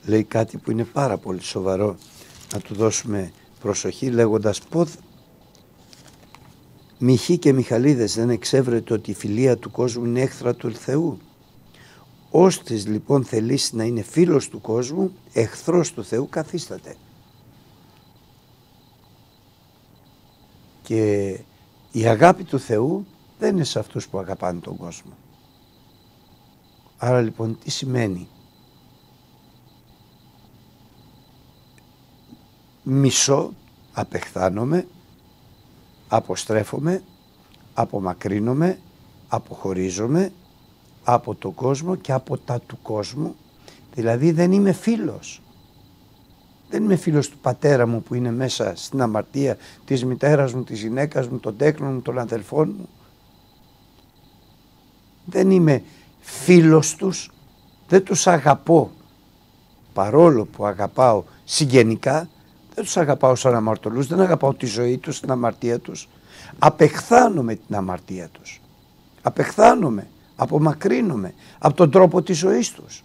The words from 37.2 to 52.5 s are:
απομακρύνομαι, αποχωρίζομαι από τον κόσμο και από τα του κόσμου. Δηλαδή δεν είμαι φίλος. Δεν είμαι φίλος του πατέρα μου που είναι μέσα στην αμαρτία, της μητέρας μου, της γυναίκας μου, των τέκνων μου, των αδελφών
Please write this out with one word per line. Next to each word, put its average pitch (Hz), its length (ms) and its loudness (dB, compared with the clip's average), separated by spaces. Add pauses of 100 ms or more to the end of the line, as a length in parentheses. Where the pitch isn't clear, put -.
απομακρύνομαι, 107 1080 -2 (480)
αποχωρίζομαι 101 1040 -4 (720)
από 117 320 0
τον - 180 -10
κόσμο 139 420 -4
και - 160 -8
από 131 260 -4
τα - 220 -8
του - 220 -18
κόσμου. 113 540 -8 (580)
Δηλαδή 123 380 0
δεν 175 200 2
είμαι 196 200 4
φίλος. - 680 -4 (1300)
Δεν 208 140 -2
είμαι 202 120 4
φίλος 147 340 0
του - 80 -20
πατέρα 127 500 2
μου 117 160 -2
που - 100 -10
είναι 123 180 -2
μέσα 117 440 -4
στην - 260 -6
αμαρτία, 120 560 -2 (280)
της 127 200 -4
μητέρας 135 480 2
μου, 127 100 -6
της 110 180 -12
γυναίκας 135 460 -4
μου, 127 120 -8
των 107 180 -8
τέκνων 147 360 0
μου, 127 80 -6
των 127 180 -6
αδελφών 117 580 -4